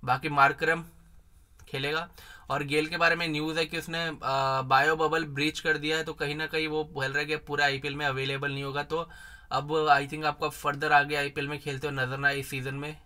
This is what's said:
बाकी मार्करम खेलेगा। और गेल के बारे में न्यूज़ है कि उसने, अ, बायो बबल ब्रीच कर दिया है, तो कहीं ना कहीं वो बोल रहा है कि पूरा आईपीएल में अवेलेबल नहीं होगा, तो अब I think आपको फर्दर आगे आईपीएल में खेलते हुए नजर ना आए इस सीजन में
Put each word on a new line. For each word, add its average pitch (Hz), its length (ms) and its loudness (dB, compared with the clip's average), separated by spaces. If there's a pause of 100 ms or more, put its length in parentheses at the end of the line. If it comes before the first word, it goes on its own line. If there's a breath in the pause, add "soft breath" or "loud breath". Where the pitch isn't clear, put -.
बाकी 131 240 0
मार्करम 147 560 4 (840)
खेलेगा। 143 400 -4 (420 loud breath)
और 143 120 -2
गेल 147 240 2
के 170 100 -6
बारे 170 200 6
में 165 120 -2
न्यूज़ 156 300 -2
है 165 80 2
कि 165 120 -6
उसने, 165 280 -4
अ, 156 120 -6 (440)
बायो 139 340 4
बबल 160 280 2
ब्रीच 147 360 -2
कर 156 180 0
दिया 151 180 -2
है, 160 80 -2
तो 160 80 -8
कहीं 147 220 -4
ना 156 120 -4
कहीं 156 220 -2
वो 156 160 -2
बोल 139 200 -6
रहा 135 140 -2
है 147 60 0
कि 151 120 -2
पूरा 143 280 0
आईपीएल 139 320 0
में 147 100 -2
अवेलेबल 139 460 -2
नहीं 139 100 -6
होगा, 139 200 -4
तो 160 280 -4 (420 loud breath)
अब 147 360 0
I 143 180 6
think 151 180 -8
आपको 151 260 -2
फर्दर 147 420 0
आगे 147 240 6
आईपीएल 143 320 -2
में 147 100 -6
खेलते 139 300 -6
हुए 139 80 -4
नजर 131 220 -2
ना 139 100 2
आए 139 80 0
इस 135 140 -6
सीजन 135 240 -6
में 147 300 -8